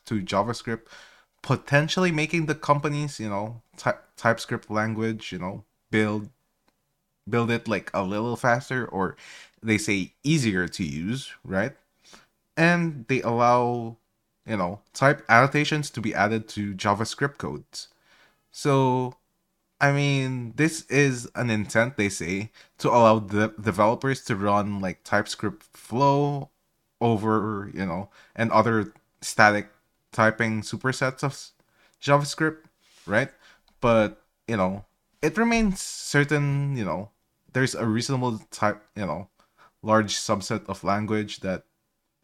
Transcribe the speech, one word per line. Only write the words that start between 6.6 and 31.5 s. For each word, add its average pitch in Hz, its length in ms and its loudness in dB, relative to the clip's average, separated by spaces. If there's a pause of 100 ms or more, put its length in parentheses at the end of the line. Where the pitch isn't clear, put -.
build 117 220 0
it, 113 180 -2
like, 101 260 -4
a 95 80 0
little 110 340 -4
faster, 123 500 0
or 92 300 -4 (460)
they 110 160 2
say 98 440 -4
easier 113 460 0
to 95 160 -6
use, 87 480 -6 (120)
right? 95 280 -2 (840)
And 165 520 2
they 131 140 0
allow, 120 760 2 (500)
you 113 100 -4
know, 95 240 -4 (140)
type 143 340 2
annotations 143 640 4
to 117 100 -8
be 107 140 -4
added 107 360 0
to 101 240 -6
JavaScript 107 640 -2
codes. - 500 -12 (640)
So, 127 640 0 (640)
I 143 120 4
mean, 131 640 -2
this 160 300 0
is 127 480 2
an 120 160 -2
intent, 110 460 0
they 101 120 2
say, 98 420 -6 (280)
to 147 100 -2
allow 110 300 8
the 104 300 0 (120)
developers 110 640 0
to 113 120 -2
run, 101 440 0
like, 92 240 -8
TypeScript - 580 -4
Flow 139 880 -2 (500)
over, 107 760 0
you 95 100 -4
know, 95 240 -6 (260)
and 113 180 -2
other 110 420 2 (260)
static 104 480 4 (440)
typing 110 500 0
supersets 131 600 -4
of 139 100 -2
s-, - 200 -18 (480)